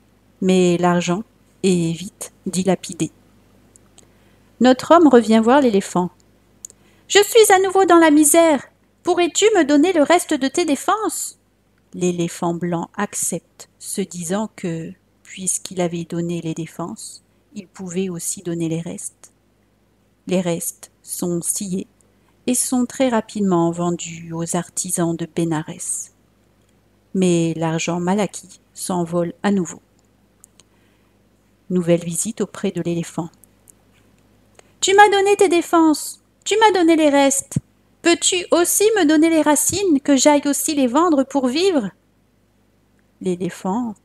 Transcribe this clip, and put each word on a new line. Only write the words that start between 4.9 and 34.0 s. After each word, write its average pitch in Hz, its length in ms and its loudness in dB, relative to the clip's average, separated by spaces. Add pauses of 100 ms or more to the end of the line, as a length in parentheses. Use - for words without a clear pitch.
homme 339 140 8
revient 226 340 6
voir 240 180 4
l'éléphant. « 196 500 0 (1000)
Je 403 140 4
suis 427 300 4
à 381 80 4
nouveau 381 260 2
dans 339 120 6
la 320 120 6
misère. 311 540 4 (380)
Pourrais-tu 349 420 0 (120)
me 330 80 4
donner 294 280 4
le 320 100 4
reste 320 320 2
de 269 140 -2
tes - 160 -2
défenses ? » 359 760 -4 (560)
L'éléphant 175 600 -4
blanc 170 400 -6
accepte, - 720 -8 (100)
se - 220 -10
disant 185 540 -6
que, 165 380 -10 (300)
puisqu'il - 580 -8
avait 170 240 -4
donné 170 360 -6
les 160 140 -6
défenses, - 680 -14 (300)
il 196 120 -16
pouvait 185 420 -8
aussi 170 340 -10
donner 170 260 -4
les 160 120 -4
restes. - 520 -14 (960)
Les 185 120 0
restes - 520 -8 (100)
sont 175 400 -8
sciés 190 460 -8 (580)
et 247 80 0
sont 247 320 -2
très 262 220 -2
rapidement 190 640 0
vendus 170 600 -6
aux 165 220 -6
artisans 175 600 -4
de 170 100 -6
Bénarès. 165 840 -6 (1000)
Mais 170 420 0
l'argent 165 420 -4
mal 185 220 -2
acquis - 400 -10 (120)
s'envole 175 600 -4 (100)
à 202 80 0
nouveau. 190 300 -4 (1900)
Nouvelle 170 340 0
visite 175 360 -8
auprès 196 300 -8
de 175 120 -6
l'éléphant. 170 480 -6 (1500)